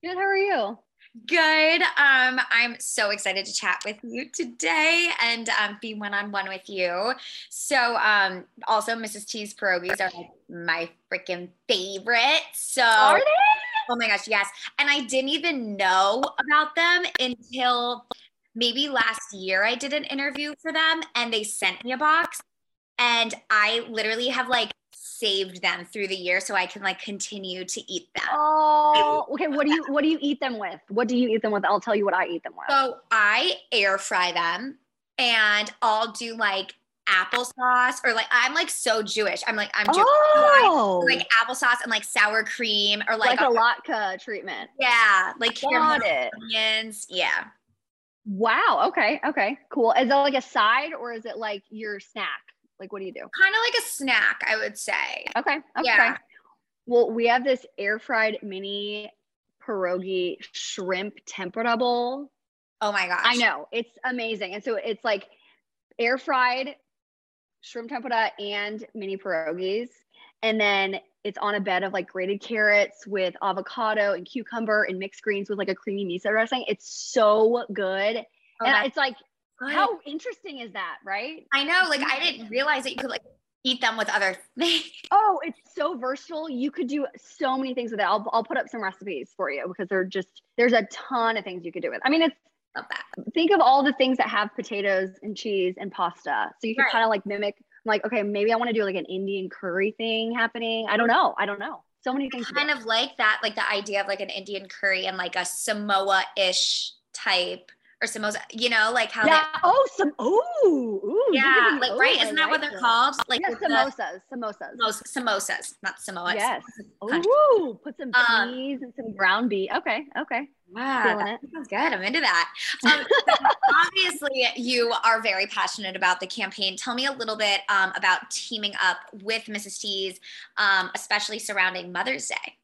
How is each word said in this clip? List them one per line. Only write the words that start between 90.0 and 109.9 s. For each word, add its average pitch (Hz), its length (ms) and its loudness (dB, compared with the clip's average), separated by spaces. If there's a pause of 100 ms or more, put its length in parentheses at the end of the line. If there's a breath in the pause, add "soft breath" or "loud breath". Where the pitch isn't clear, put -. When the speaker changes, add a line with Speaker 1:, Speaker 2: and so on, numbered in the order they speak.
Speaker 1:
just, 190 380 -8 (140)
there's 240 160 4
a 220 180 4
ton 226 460 -2
of 202 80 -8
things 180 200 -12
you 170 60 -10
could 170 120 -10
do 170 80 -2
with. 120 140 -8
I 262 60 2
mean, 330 120 4
it's 311 120 2 (400)
Speaker 2:
Love - 160 -10
that. - 140 -10 (300)
Speaker 1:
think 330 180 4
of 349 80 6
all 269 240 6
the 277 80 4
things 262 240 2
that 240 120 0
have 214 280 -2
potatoes 196 540 -2 (120)
and 208 140 -10
cheese 185 420 -2
and 196 140 -10
pasta. 165 580 -4 (100)
So 233 60 -6
you 220 80 -2
can 269 120 0
Speaker 2:
Right. 302 60 -2
Speaker 1:
kinda, 226 140 2
like, 214 180 0
mimic, 202 380 -6 (220 soft breath)
like, 214 200 0
okay, 214 200 0
maybe 208 280 0
I 226 40 2
wanna 233 160 -2
do, 220 100 0
like, 190 140 -2
an 175 80 -6
Indian 190 440 -6
curry 190 440 -4
thing 226 420 -4
happening. 226 540 -4
I 208 80 2
don't 233 120 2
know. 247 300 4
I 202 80 0
don't 202 140 -6
know. - 240 -10 (160)
So 254 120 -4
many 269 180 -4
things 240 180 -8
to - 60 -12
Speaker 2:
Kind 294 160 0
Speaker 1:
do. 294 60 0
Speaker 2:
of 233 80 -14
like 226 340 0
that, 214 260 2
like, 214 100 -2
the - 160 -2
idea 202 300 -2
of, 196 80 -4
like, 196 120 -4
an 196 100 -8
Indian 196 380 -10
curry 190 380 -2
and, 190 100 -4
like, 180 200 -4
a 180 80 -2
Samoa-ish 196 1500 0 (200)
type 180 580 -4 (300 soft breath)
or 226 60 -4
samosa, 214 320 -6 (120)
you 226 180 -2
know, 226 240 2
like 226 200 0
how 220 120 0
Speaker 1:
Yeah. 208 280 6
Speaker 2:
they 311 100 -6
Speaker 1:
Oh, 453 320 6